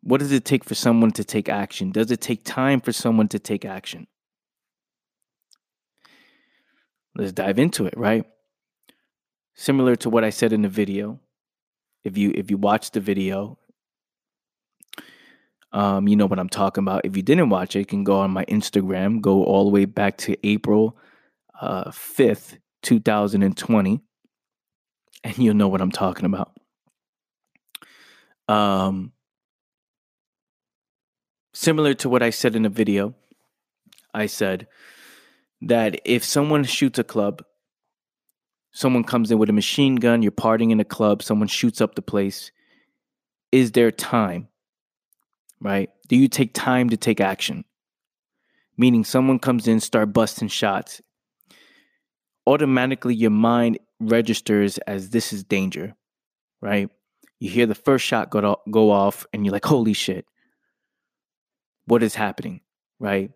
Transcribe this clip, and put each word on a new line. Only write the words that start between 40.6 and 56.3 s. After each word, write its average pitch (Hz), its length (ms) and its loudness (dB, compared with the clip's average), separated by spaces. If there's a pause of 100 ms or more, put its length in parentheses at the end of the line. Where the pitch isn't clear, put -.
in 107 80 2
a 104 40 0
club, 104 380 0
someone 107 240 0
shoots - 340 -2
up 107 140 0
the 98 80 -8
place, - 480 -6 (1040)
is 127 180 4
there 117 220 4
time, 104 560 -2 (1120)
right? 98 280 -4 (200)
Do 123 80 4
you 135 100 6
take 123 260 0
time 127 380 0
to 113 60 0
take 107 240 -2
action? 95 440 -4 (1120)
Meaning 120 280 4
someone 131 340 2
comes 120 300 0
in, 113 100 4
start 107 340 0
busting 110 360 0
shots. - 520 -4 (1400)
Automatically, 131 680 0
your 113 160 2
mind 117 480 2 (220)
registers 110 800 0
as 98 320 -10
this 117 220 -2
is 98 120 -10
danger, 95 500 -4 (640)